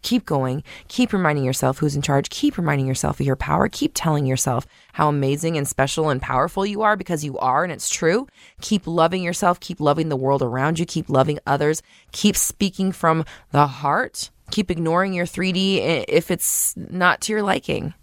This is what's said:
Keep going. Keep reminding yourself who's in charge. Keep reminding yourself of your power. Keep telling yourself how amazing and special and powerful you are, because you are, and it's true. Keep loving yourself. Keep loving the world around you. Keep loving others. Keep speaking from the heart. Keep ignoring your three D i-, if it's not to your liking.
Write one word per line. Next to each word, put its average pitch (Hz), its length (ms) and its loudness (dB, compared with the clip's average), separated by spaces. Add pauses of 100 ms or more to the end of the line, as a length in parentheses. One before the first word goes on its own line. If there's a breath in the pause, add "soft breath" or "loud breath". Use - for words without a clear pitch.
Keep 240 200 0
going. 135 360 0 (260 loud breath)
Keep - 260 0
reminding 151 300 2
yourself 131 360 0
who's 147 160 0
in 139 80 -2
charge. 139 260 2
Keep 285 300 0
reminding 147 260 0
yourself 135 340 -2
of 139 60 0
your 135 100 2
power. 147 320 0
Keep - 280 -4
telling 147 320 0
yourself 127 400 -2 (260 soft breath)
how 151 160 2
amazing 147 480 0
and 139 100 -2
special 151 440 0
and 127 100 0
powerful 147 420 0
you 208 200 -2
are, 214 120 4
because 175 300 -4
you 135 140 -6
are, 131 240 2
and 180 100 -4
it's - 160 -6
true. 233 380 0 (340 soft breath)
Keep - 240 -2
loving 170 380 2
yourself. 180 360 0
Keep - 200 -12
loving 151 300 2
the 147 60 -2
world 135 280 2
around 131 340 0
you. 165 80 0
Keep - 240 -6
loving 135 380 2
others. 147 340 0 (300 soft breath)
Keep 208 240 2
speaking 190 560 -2
from 160 340 0 (240 loud breath)
the 143 160 4
heart. 139 640 -4 (220)
Keep 208 180 -2
ignoring 175 440 0
your 175 120 -2
three 185 260 -2
D 190 300 2
i-, 151 260 0
if 160 220 2
it's - 480 -2
not 180 440 0
to 214 120 -2
your 214 80 0
liking. 190 600 -2